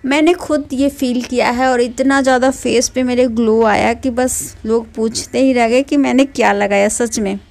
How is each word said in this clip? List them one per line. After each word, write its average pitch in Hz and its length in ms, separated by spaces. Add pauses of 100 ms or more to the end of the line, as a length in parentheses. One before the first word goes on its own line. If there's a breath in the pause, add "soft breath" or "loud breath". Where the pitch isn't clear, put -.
मैंने 311 300
खुद 302 380
ये 269 160
feel 254 340
किया 240 280
है 254 160
और 247 140
इतना 262 400
ज़्यादा 254 300
face 240 380
पे 254 140
मेरे 247 260
ग्लो 226 360
आया 220 280
कि 233 180
बस 247 300 (240)
लोग 226 280
पूछते 226 480
ही 262 120
रह 240 160
गए 247 140
कि 294 160
मैंने 262 260
क्या 220 280
लगाया 202 360
सच 240 300
में। 202 180 (140)